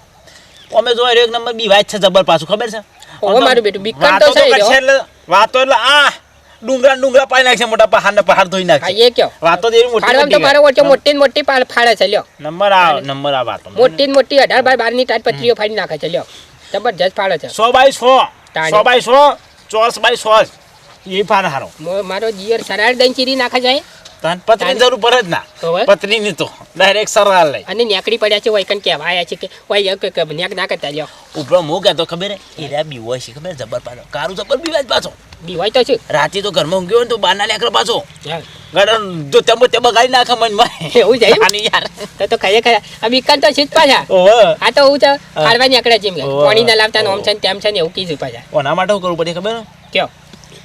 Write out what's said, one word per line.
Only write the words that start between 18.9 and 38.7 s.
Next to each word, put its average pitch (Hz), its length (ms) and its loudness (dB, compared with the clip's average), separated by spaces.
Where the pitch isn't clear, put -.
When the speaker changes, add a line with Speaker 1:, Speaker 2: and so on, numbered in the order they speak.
Speaker 1:
સો. 269 360 4
ચોરસ 220 280 -2
by 226 160 0
સો. 214 300 2
એ 190 120 -2
ફાડ 196 220 0
હારો. 139 260 -6
Speaker 2:
મો-, 180 220 -6
મારો 196 280 -6
જીયર 214 320 -6
સરાળ 214 320 -2
દઈને 254 200 2
ચીરી 262 220 -2
નાખે 247 240 -2
છે. 254 220 -2
Speaker 1:
તાન 170 160 -4
પત્રીની 185 360 0
Speaker 2:
તાને. 214 60 -6
Speaker 1:
જરૂર 247 200 2
પડે 240 220 2
જ 190 60 -10
ના. 139 140 -6
Speaker 2:
તો 165 120 -4
હવે? 185 120 -2
Speaker 1:
પત્રીની 208 480 0
તો 143 180 -8
ડાયરેક્ટ 196 340 0
સરાળ 190 400 4
લઈ. 110 120 -8
Speaker 2:
અને 208 220 -4
નેકડી 214 320 -2
પડ્યા 214 220 0
છે 220 120 -2
હોય 208 120 0
કણ 202 160 -6
કહેવાયા 175 460 -4
છે 180 120 -10
કે 190 140 -14
હોય 208 120 0
એવું 190 160 -4
કે, 196 120 -6
કે 175 140 -4
નેક 170 300 -8
ના 185 120 -6
કરતા 170 220 -8
લ્યો. 147 200 -10
Speaker 1:
ઉપરો 156 240 -2
હું 165 220 -4
કહેતો 165 220 0
ખબર 175 260 -8
હે? 196 80 -12
એ 156 40 -12
રહ્યા 143 200 -6
બીવો 127 360 -10
છે 120 140 -16
ખબર 147 160 -16
હે? 180 60 -12
જબર 123 240 -10
પાડો. 120 320 -16
કારું 156 260 -8
જબર 208 200 -4
બીવાય 302 260 -4
જ 254 40 -16
પાછો. 214 260 -6
Speaker 2:
બીવાય 175 280 -6
તો 254 120 2
છે. 254 160 -2
Speaker 1:
રાતે 151 320 -4
તો 202 80 -6
ઘરમાં 175 300 -2
ઊંઘ્યો 185 180 -2
હોય 240 60 2
ને 233 40 -6
તો 233 80 -2
બહારના 196 300 -2
લેકડો 220 240 -4
પાછો. 226 280 -2
Speaker 2:
હા. - 420 -12